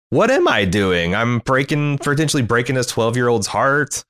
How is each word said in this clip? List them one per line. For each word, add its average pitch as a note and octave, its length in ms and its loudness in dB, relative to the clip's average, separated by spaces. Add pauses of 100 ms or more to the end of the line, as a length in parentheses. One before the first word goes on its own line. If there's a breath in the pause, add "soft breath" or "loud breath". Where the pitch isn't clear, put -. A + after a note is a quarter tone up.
(100)
what G3 200 2
am F4 180 2
I A2 160 2
doing? F2+ 500 0
I'm A#2 260 0
breaking, C#3+ 580 -2
potentially D3 440 0
breaking A#2+ 320 0
this B2 120 0
twelve-year-old's A#2 640 0
heart C3+ 600 0